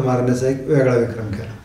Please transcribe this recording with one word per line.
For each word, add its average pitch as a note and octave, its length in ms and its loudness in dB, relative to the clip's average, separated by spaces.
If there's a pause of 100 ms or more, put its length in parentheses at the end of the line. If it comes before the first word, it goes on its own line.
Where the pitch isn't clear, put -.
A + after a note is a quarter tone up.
मारण्याचा B2+ 440 0
एक C#3 180 -2
वेगळा C3 280 4
विक्रम A2+ 320 0
केला. - 260 -8 (120)